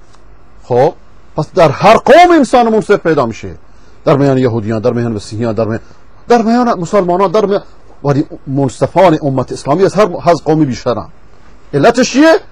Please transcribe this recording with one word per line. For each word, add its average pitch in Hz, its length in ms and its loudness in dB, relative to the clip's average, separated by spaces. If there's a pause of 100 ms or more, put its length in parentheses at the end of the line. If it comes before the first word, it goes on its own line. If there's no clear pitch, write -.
(640)
خب 131 320 0 (420)
پس 151 180 -6
در 165 160 4
هر 202 260 4
قوم 339 340 6
انسان 247 380 2
منصف 208 280 0
پیدا 147 300 -2
می‌شه، 101 280 -12 (500)
در 151 120 2
میان 135 220 2
یهودیان، 113 420 -2
در 120 120 -2
میان 120 200 -4
مسیحیان، 110 420 -6
در 113 100 -2
میان، 110 160 -4 (480)
در 233 140 2
میان 233 360 -2
مسلمانان، 180 520 0
در 202 160 0
میان، 196 160 -2 (420)
ولی 139 220 0 (200)
منصفان 143 760 0
امت 131 300 -4
اسلامی 143 320 -2
از 175 100 0
هر، 175 140 2 (140)
هر 170 120 2 (100)
قومی 156 200 0
بیشترن. 117 440 -6 (680)
علتش 220 380 2
چیه؟ 320 240 4 (160)